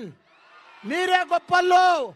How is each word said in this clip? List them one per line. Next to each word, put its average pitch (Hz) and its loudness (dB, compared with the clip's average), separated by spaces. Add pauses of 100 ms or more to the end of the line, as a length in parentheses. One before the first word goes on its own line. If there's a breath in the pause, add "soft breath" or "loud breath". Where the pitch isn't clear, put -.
(880)
మీరే 359 0 (100)
గొప్పళ్ళు. 359 2 (300)